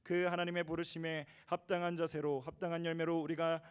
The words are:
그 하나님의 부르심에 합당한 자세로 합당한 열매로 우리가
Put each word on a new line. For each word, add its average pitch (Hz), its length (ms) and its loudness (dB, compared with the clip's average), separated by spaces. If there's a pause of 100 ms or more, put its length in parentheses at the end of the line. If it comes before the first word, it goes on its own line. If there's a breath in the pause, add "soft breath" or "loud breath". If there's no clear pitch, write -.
그 175 220 2
하나님의 175 400 2
부르심에 165 600 -4 (200 loud breath)
합당한 175 500 0
자세로 147 440 0
합당한 170 440 -4
열매로 165 360 2
우리가 165 500 0